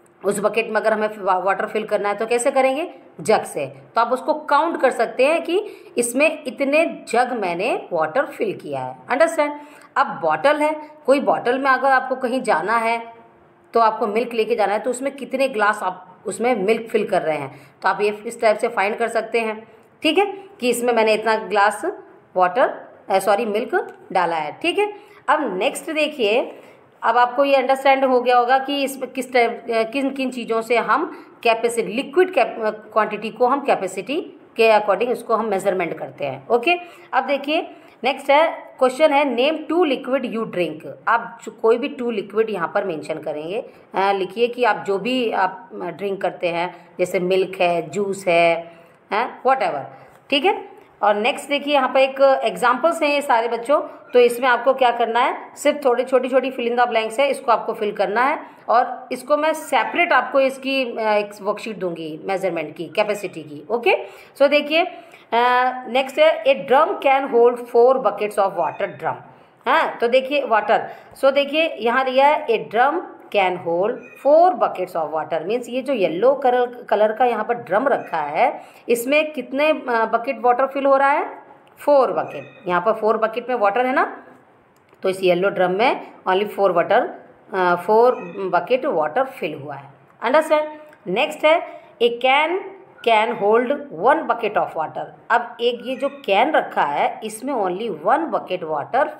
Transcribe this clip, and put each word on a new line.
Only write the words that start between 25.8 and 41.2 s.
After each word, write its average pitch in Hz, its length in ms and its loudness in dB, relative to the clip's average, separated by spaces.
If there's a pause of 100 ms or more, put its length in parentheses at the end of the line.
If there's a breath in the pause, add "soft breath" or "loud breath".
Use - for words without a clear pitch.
देखिए, 285 680 -2 (440 loud breath)
अब 226 140 2
आपको 247 260 2
ये 277 120 4
understand 269 500 4
हो 254 160 2
गया 247 160 4
होगा 247 220 4
कि 277 240 -2
इसमें 262 260 -6
किस - 240 -8
type, 233 380 0
अ, 226 120 0
किन 269 280 -4
किन 262 200 -4
चीज़ों 226 300 -4
से 226 160 0
हम 240 480 -2 (180)
capacity, 226 500 0
liquid 339 400 0
कैप-, 233 320 0
अ, 214 40 0
quantity 214 600 -4
को 240 180 0
हम 277 140 0
capacity 196 600 -2 (360)
के 226 120 6
according 208 420 4
उसको 226 240 -2
हम 214 100 0
measurement 185 540 -2
करते 139 260 -8
हैं। 131 220 -8
ओके, 330 280 2 (380 loud breath)
अब 262 100 0
देखिए 285 480 -4 (320 loud breath)
next 277 280 -2
है, 311 480 2
question 269 340 4
है, 277 240 2
name 302 340 0
two 320 100 2 (120)
liquid 240 420 -4
you 226 100 -4
drink। 156 420 -6 (200)
आप 226 360 0